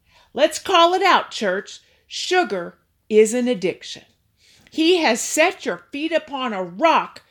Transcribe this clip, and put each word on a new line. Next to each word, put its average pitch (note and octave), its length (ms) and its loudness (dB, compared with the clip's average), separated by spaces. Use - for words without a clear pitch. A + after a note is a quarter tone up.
Let's - 240 0
call F4 360 4
it F#4 80 0
out, D#4+ 280 2
church. G3 480 -6
Sugar G3+ 680 -2
is G#3+ 240 6
an B3 140 -2
addiction. F#3+ 580 -6
"He E4 240 2
has B3 240 0
set F4 440 -2
your F3 280 -8
feet D4+ 180 -8
upon C4+ 420 -4
a F#3 120 -6
rock G#3 680 -2